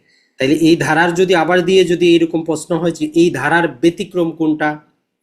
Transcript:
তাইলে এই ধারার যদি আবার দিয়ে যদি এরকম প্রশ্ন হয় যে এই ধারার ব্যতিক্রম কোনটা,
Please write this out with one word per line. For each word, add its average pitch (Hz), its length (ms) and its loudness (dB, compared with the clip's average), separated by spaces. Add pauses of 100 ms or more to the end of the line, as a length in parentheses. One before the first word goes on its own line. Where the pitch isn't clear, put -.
(380)
তাইলে 135 180 0
এই 165 200 4
ধারার 156 380 0
যদি 180 220 0
আবার 175 260 0
দিয়ে 185 220 2
যদি 170 320 2
এরকম 165 280 0
প্রশ্ন 160 340 -4
হয় 165 140 -4
যে 151 140 -8
এই 165 260 0
ধারার 156 360 0
ব্যতিক্রম 170 640 -4
কোনটা, 151 480 -4 (440)